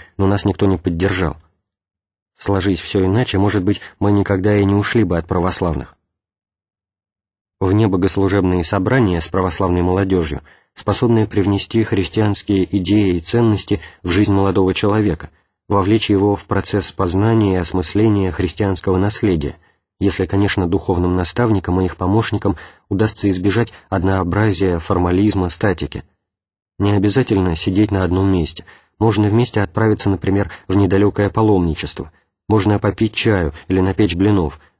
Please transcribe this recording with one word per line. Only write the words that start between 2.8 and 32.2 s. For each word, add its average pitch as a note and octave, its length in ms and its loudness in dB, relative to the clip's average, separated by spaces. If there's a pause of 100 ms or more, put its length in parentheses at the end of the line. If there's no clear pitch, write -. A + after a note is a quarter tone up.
иначе, G#2 320 0
может G2 260 0
быть, G2 160 0 (200)
мы G2+ 120 0
никогда G2+ 440 2
и G2+ 100 2
не G2+ 100 2
ушли G2+ 300 0
бы F2 120 -2
от E2 100 -4
православных. F2 680 -2 (1600)
Внебогослужебные F#2+ 1040 2
собрания G2 580 0
с - 80 -8
православной F#2 520 0
молодежью F2+ 600 0 (340)
способны A2+ 500 0
привнести G2+ 580 0
христианские G2 840 0 (120)
идеи F#2+ 400 2
и - 20 -2
ценности G#2+ 600 0 (220)
в F2+ 80 -6
жизнь G2+ 240 2
молодого F#2+ 400 2
человека, G#2 560 -2 (400)
вовлечь G2+ 400 0
его G2+ 260 2
в - 100 -8
процесс - 460 -4
познания G2+ 640 0
и F#2 60 0
осмысления F#2+ 720 0
христианского F#2 680 -2
наследия, F#2 580 -2 (440)
если, F#2+ 260 0
конечно, G2 420 0
духовным F2+ 480 0
наставникам F#2 640 0
и F#2 60 2
их F2 100 -4
помощникам G2 600 -2 (320)
удастся G2+ 400 0
избежать G2 420 0 (180)
однообразия, F#2+ 920 0
формализма, F#2 680 0
статики. - 540 -4 (760)
Не G2+ 140 2
обязательно G2 640 0
сидеть G2 360 0
на F#2+ 120 0
одном F#2+ 280 0
месте. E2+ 340 -2 (340)
Можно G#2+ 300 2
вместе A2 320 0
отправиться, G#2+ 480 0
например, G2 420 -2 (160)
в F#2 80 0
недалекое G2+ 540 2
паломничество. E2+ 840 0 (360)